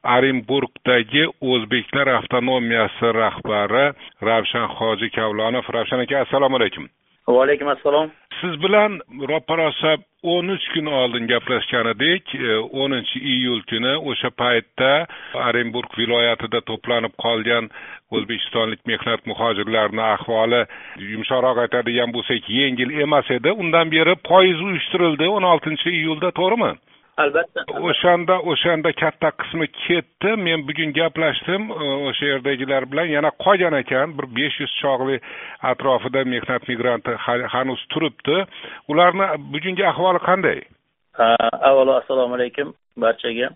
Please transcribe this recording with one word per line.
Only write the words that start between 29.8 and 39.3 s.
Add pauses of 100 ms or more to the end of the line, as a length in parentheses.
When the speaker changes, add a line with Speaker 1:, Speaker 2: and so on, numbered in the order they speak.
Speaker 1:
Men
bugun
gaplashdim,
e, (220)
o'sha
yerdagilar
bilan.
Yana (120)
qolgan
ekan,
bir (100)
besh
yuz
chog'li (420)
atrofida
mehnat
migranti
ha-,
hanuz
turibdi. (500)
Ularni (260)